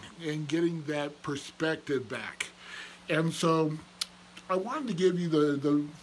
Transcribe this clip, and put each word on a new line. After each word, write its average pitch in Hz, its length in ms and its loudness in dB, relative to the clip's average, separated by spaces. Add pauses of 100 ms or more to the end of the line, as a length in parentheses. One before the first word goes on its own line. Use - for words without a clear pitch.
(260)
and 151 220 -2
getting 165 360 0
that 147 380 -4
perspective 147 840 -4
back. 110 400 -8 (600)
And 165 240 4
so 160 400 4 (760)
I 190 60 2
wanted 233 320 -2
to 220 60 -2
give 180 260 4
you 175 80 0
the, 151 300 4
the 147 260 2 (180)